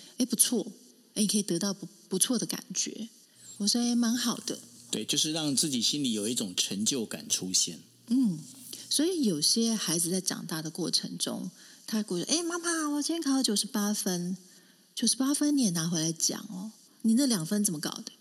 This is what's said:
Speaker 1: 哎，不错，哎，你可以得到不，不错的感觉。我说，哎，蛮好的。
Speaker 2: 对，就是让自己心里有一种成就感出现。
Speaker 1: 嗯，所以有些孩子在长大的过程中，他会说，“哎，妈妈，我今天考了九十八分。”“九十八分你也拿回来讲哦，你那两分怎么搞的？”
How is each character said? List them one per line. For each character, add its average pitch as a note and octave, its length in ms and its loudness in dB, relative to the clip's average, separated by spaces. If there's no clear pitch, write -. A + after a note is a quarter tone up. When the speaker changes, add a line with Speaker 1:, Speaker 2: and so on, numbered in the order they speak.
Speaker 1:
哎， B3 80 2
不 A#3 80 -2
错， G#3 380 2
哎， G#3 80 0
你 G#3 60 2
可 G#3+ 100 2
以 G3+ 40 2
得 E3+ 160 0
到 G3+ 140 0
不， F3+ 140 -8
不 F#3 100 0
错 A#3+ 200 2
的 - 60 -2
感 - 200 -4
觉。 - 340 -4
我 G3+ 100 2
说， A#3+ 120 4
哎， A#3+ 140 2
蛮 A#3 220 4
好 A#3+ 220 0
的。 - 200 -6
Speaker 2:
对， A2 140 -2
就 D3 140 0
是 D#3 140 2
让 D3+ 240 2
自 D#3 120 4
己 B2+ 140 0
心 D3 220 2
里 A#2+ 80 2
有 G#2+ 160 0
一 B2+ 80 0
种 G#2 200 -4
成 G#2 280 0
就 A#2 200 0
感 - 240 -10
出 F#2 240 -2
现。 - 280 -2
Speaker 1:
嗯， A3+ 320 2
所 - 160 2
以 E4+ 200 2
有 E3 160 2
些 A3+ 340 2
孩 E3+ 240 0
子 E3 100 0
在 F#3 120 0
长 - 260 -4
大 D#3+ 160 -4
的 D#3+ 80 -6
过 D#3+ 180 -2
程 - 300 -2
中， C#3 320 -4
他 G#3+ 180 -2
会 F3 200 -2
说 - 80 -6
，“哎， D#4+ 140 2
妈 E4+ 140 -2
妈， E4 320 -2
我 D4 120 0
今 D#4 100 -2
天 E4+ 80 -2
考 C4+ 160 2
了 C4+ 60 2
九 A#3 140 4
十 G3+ 100 0
八 G#3 260 0
分。 F3+ 440 -2
”“九 - 100 -4
十 A3 120 2
八 C4 180 2
分 D4 240 2
你 C4+ 40 4
也 G#3 80 4
拿 E3+ 180 0
回 E3+ 120 0
来 E3 120 0
讲 - 360 -2
哦， G3 220 -8
你 A3+ 120 6
那 C#4 120 4
两 G#3 180 2
分 G#3 200 0
怎 G3+ 80 2
么 D3+ 80 -4
搞 - 100 -4
的？” - 300 -10